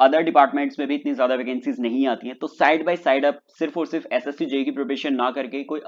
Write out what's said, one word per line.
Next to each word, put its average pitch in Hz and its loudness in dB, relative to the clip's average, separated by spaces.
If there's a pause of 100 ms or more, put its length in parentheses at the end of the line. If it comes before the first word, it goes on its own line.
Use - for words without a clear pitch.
other 147 6
डिपार्टमेंट्स 143 4
में 143 -4
भी 143 -2
इतनी 143 -4
ज्यादा 127 2
वैकेंसीज 127 -4
नहीं 123 0
आती 117 -2
हैं, 127 -12
तो 156 -8
side 160 2
by 175 0
side 139 2
आप 143 0 (100)
सिर्फ 160 -6
और 160 -2
सिर्फ 160 -6
एसएससी 143 -4
जेई 135 -2
की 147 -4
प्रिपरेशन 135 -4
ना 123 0
करके 131 -6
कोई 147 -8